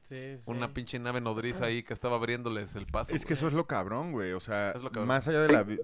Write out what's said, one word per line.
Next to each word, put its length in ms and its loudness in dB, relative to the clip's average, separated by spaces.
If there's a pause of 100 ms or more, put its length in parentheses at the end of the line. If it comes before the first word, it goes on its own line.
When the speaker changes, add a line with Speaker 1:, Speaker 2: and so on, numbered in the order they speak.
Speaker 1:
Sí, 380 -12
sí. 120 -10
Speaker 2:
Una 220 -2
pinche 260 -6
nave 220 0
nodriza 460 0
ahí 160 0
que 100 -6
estaba 240 0
abriéndoles 580 -2
el 120 -6
paso, 280 -2
Speaker 3:
Es 120 -2
que 80 2
Speaker 2:
güey. 40 0
Speaker 3:
eso 100 0
es 40 0
lo 140 2
cabrón, 460 -2
güey. 200 -2
O 80 -4
sea, 300 0
Speaker 2:
Es 120 -6
lo 80 -6
cabrón. 180 -2
Speaker 3:
más 200 2
allá 140 6
de 100 8
la 100 8
bi-, 220 -2